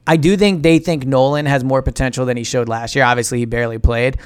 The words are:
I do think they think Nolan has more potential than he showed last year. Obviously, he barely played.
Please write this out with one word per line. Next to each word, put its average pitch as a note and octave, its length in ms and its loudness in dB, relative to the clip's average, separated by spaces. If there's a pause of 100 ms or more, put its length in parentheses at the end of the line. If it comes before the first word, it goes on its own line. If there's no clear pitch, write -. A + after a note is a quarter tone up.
I E3 120 4
do F3 200 2
think F#3+ 260 2
they E3 160 6
think D#3 260 -4
Nolan C3+ 400 0
has C#3 180 0
more C3 180 0
potential B2+ 440 -2
than B2 120 -2
he A#2 60 -8
showed A#2 260 -2
last A2+ 260 -6
year. C#3 80 2
Obviously, B2 360 0
he A#2+ 60 -2
barely A#2 340 -4
played. A#2+ 460 0